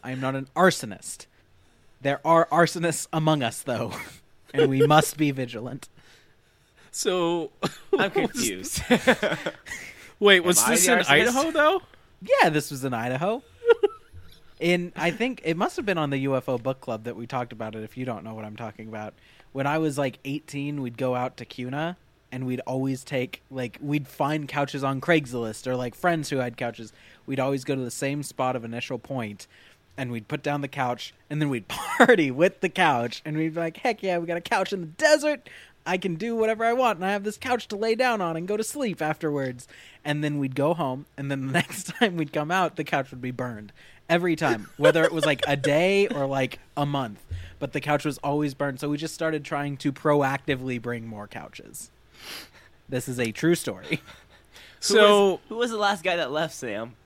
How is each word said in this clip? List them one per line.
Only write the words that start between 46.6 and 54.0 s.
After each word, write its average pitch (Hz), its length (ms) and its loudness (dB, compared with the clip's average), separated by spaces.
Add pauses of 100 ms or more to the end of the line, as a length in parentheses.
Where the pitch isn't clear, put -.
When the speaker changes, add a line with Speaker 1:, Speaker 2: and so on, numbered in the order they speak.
Speaker 1:
a 143 80 0
month. 131 360 -4 (380)
But 139 140 -6
the 143 80 -4
couch 147 240 0
was 143 140 -4
always 143 340 -2
burned, 139 260 -4
so 147 80 -6
we 147 80 -2
just 151 180 -8
started 160 300 -4
trying 143 340 -4
to 139 140 -2
proactively 135 920 0
bring 117 240 -6
more 104 220 -12
couches. - 640 -16 (960)
This 127 220 -6
is 123 100 -6
a 113 140 0
true 165 200 2
story. 113 340 -4
<laughs> 165 120 -2
Speaker 3:
Who - 0 - (800)